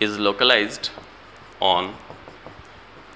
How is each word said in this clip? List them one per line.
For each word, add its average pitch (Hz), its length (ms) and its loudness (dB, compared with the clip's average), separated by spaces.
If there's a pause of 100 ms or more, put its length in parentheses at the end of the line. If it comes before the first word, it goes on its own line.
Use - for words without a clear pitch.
is 104 140 -4
localized 107 720 2 (720)
on 92 320 0 (1200)